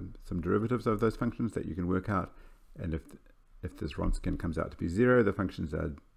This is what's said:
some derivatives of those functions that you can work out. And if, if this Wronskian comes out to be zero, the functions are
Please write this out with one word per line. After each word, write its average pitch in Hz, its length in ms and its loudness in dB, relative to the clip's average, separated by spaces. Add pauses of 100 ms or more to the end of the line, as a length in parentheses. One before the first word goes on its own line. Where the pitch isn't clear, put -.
(240)
some 90 160 -4
derivatives 107 460 2
of 110 140 2
those 110 140 4
functions 117 380 -2
that - 140 -4
you - 80 -4
can 87 140 0
work 92 200 0
out. 95 240 -2 (460)
And 78 160 -2
if, 80 80 -4 (600)
if - 140 -8
this 80 180 -6
Wronskian 87 440 0
comes 80 180 -2
out 80 140 -2
to - 80 -14
be 90 100 -2
zero, 120 340 6
the 101 100 4
functions 90 420 -2
are 80 180 -2 (240)